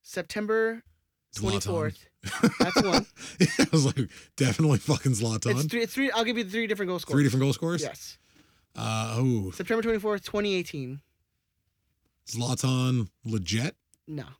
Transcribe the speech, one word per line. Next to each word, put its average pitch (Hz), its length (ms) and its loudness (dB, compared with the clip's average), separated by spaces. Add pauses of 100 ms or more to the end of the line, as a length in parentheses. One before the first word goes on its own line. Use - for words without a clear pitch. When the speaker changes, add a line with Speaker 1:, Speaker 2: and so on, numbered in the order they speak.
Speaker 1:
September 220 800 -2 (540)
Speaker 2:
Zlatan. 104 60 -6
Speaker 1:
twenty-fourth. 101 640 0 (160)
Speaker 2:
<laughs> - 360 2
Speaker 1:
That's 185 220 4
one. 202 240 2 (340)
Speaker 2:
Yeah, 180 80 6 (120)
I 175 120 6
was 156 140 4
like, 135 240 -2 (280)
definitely 139 420 4
fucking - 320 0
Zlatan. 113 400 0
Speaker 1:
It's 127 140 0
three, 233 180 -2
it's 226 100 -6
three. 269 180 2
I'll 226 120 2
give 226 140 0
you 233 80 0
three 220 220 -2
different 202 220 -2
goal 180 100 -2
scorers. - 160 -4
Speaker 2:
Three 143 80 6
different 131 200 4
goal 139 100 2
scorers? 165 300 -2
Speaker 1:
Yes. - 340 -12 (580)
Speaker 2:
Uh, 110 440 -4
ooh. 117 320 2
Speaker 1:
September 226 320 -2
twenty-fourth, 214 400 -2
twenty 208 320 -2
eighteen. 139 460 -6 (1300)
Speaker 2:
Zlatan, 123 840 0 (140)
legit? 110 520 -2 (320)
Speaker 1:
No. 151 180 -10 (140)